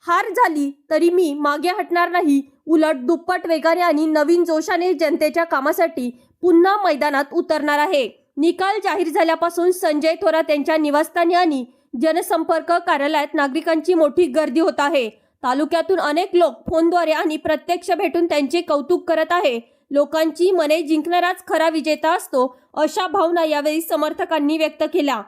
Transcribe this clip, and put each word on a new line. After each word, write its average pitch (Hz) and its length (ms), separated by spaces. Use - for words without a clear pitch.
हार 359 240
झाली 311 600
तरी 320 200
मी 349 240
मागे 294 340
हटणार 349 400
नाही, 311 340
उलट 311 280
दुप्पट 330 520
वेगाने 330 340
आणि 320 260
नवीन 311 380
जोशाने 339 500
जनतेच्या 311 500
कामासाठी 311 760
पुन्हा 349 420
मैदानात 294 480
उतरणार 302 460
आहे." 294 580
निकाल 349 480
जाहीर 349 240
झाल्यापासून 339 600
संजय 320 440
थोरात 320 360
यांच्या 302 260
निवासस्थानी 311 580
आणि 311 300
जनसंपर्क 320 680
कार्यालयात 302 640
नागरिकांची 320 600
मोठी 320 320
गर्दी 302 340
होत 330 180
आहे. 285 320
तालुक्यातून 311 580
अनेक 302 340
लोक 330 180
फोनद्वारे 330 420
आणि 311 240
प्रत्यक्ष 330 540
भेटून 339 360
त्यांचे 294 340
कौतुक 311 480
करत 320 240
आहे. 285 580
लोकांची 320 600
मने 320 320
जिंकणाराच 339 640
खरा 320 220
विजेता 311 460
असतो, 262 460
अशा 311 320
भावना 339 380
यावेळी 302 360
समर्थकांनी 320 800
व्यक्त 302 340
केल्या. 277 360